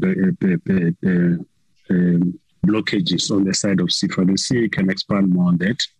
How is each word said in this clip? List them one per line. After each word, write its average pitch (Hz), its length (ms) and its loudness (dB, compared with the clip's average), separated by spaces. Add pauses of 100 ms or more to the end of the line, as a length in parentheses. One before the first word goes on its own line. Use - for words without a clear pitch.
uh, 92 40 2 (360)
uh, 92 140 0 (100)
uh, 90 220 2 (160)
uh, 87 320 2 (540)
um, 87 480 2 (260)
blockages 101 640 0
on 98 140 2
the 95 100 0
side 98 260 0
of 87 100 0
cfifa. - 360 -2
The 95 100 2
C 120 280 0
A 107 60 -2
can 95 200 0
expand 98 400 0
more 90 200 2
on 87 80 2
that. 92 280 -2 (140)